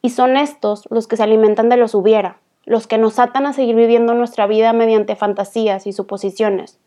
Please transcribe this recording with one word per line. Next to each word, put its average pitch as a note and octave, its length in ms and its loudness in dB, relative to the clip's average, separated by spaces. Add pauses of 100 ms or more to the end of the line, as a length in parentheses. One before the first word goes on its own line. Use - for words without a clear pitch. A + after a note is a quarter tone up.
y B3 100 -2
son B3+ 260 2
estos A#3+ 520 -4
los A3+ 180 -4
que A3+ 100 -4
se G#3+ 60 0
alimentan A3 440 2
de B3 80 4
los A3+ 200 0
hubiera, G3+ 420 0 (260)
los A3+ 240 -2
que A3+ 100 -2
nos A3 220 0
atan B3 260 0
a C#4 80 -6
seguir B3+ 220 0
viviendo A#3 380 2
nuestra A#3 340 -2
vida A3 240 2
mediante A3 460 0
fantasías G3+ 680 -4
y G3+ 60 -8
suposiciones. G3 960 -6